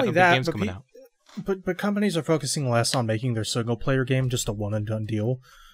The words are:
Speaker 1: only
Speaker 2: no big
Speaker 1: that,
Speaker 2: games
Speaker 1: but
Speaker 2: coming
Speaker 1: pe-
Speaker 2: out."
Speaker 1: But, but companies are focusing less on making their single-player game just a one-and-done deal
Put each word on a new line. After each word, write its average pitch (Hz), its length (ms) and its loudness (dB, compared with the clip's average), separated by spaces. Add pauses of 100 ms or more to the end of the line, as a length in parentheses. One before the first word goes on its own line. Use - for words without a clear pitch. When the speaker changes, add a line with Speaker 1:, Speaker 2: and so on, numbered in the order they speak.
Speaker 1:
only 220 40 0
Speaker 2:
no 175 40 -2
big - 20 -4
Speaker 1:
that, 175 200 6
Speaker 2:
games 151 120 2
Speaker 1:
but 165 60 -2
Speaker 2:
coming 202 160 -2
Speaker 1:
pe- - 60 -8
Speaker 2:
out." 101 100 -18 (600)
Speaker 1:
But, 190 200 -4
but 180 140 -2
companies 202 380 0
are 160 60 0
focusing 143 480 0
less 120 240 2
on 123 120 2
making 110 280 0
their 110 100 -2
single-player 120 600 0
game 131 260 0
just 123 180 -2
a 117 40 -2
one-and-done 107 540 -2
deal 107 340 -2 (340)